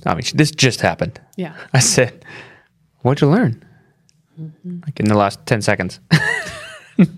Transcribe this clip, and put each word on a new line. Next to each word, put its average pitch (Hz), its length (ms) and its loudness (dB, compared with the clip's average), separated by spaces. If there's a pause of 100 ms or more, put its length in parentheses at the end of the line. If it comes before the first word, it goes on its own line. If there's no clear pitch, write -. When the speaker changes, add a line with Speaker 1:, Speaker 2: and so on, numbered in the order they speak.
Speaker 1:
I - 80 0
mean, - 80 -6 (120)
this 151 180 2
just - 280 0
happened. - 380 -2 (180)
Speaker 2:
Yeah. 175 180 -10 (200)
Speaker 1:
I 131 60 6
said, - 440 0 (800)
"What'd 131 180 2
you 147 80 4
learn?" 156 360 0 (760)
Speaker 2:
Mm-hmm. 175 440 -14
Speaker 1:
Like, 147 160 -10
in 107 60 0
the 107 120 4
last 98 260 0
ten 113 160 0
seconds. 98 440 -2
<laughs> 640 920 -4 (200)